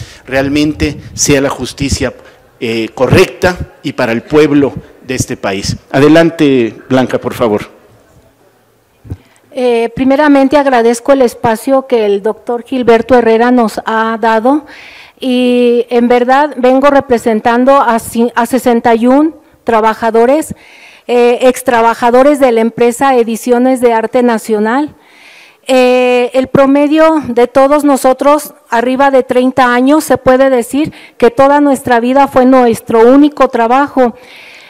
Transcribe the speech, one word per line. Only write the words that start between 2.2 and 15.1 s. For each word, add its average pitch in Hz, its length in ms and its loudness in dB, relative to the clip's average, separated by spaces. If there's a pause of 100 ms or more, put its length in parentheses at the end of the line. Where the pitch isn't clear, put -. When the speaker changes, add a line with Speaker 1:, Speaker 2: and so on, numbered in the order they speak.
Speaker 1:
eh, 123 360 -4
correcta - 880 -2
y 139 100 -8
para 117 200 -4
el 113 100 -6
pueblo 147 500 0 (280)
de 131 140 -10
este 127 200 -6
país. 98 400 -6 (160)
Adelante, 147 840 2 (120)
Blanca, 127 320 -2
por 123 140 -8
favor. 110 380 -4 (1800)
Speaker 2:
Eh, 240 440 -2
primeramente 277 640 2
agradezco 240 540 0
el 269 120 2
espacio 240 640 -2
que 226 180 0
el 202 160 -2
doctor 226 420 -6
Gilberto 233 520 0
Herrera 233 340 2
nos 247 360 0
ha 226 360 -2
dado 233 460 0 (520)